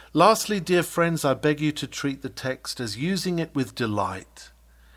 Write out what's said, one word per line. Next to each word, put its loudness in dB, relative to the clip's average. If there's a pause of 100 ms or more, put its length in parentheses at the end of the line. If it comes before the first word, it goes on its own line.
(120)
Lastly, 4
dear 2
friends, 0
I 4
beg 0
you 0
to -6
treat -6
the -6
text -8
as -6
using -2
it -6
with -2
delight. -4 (460)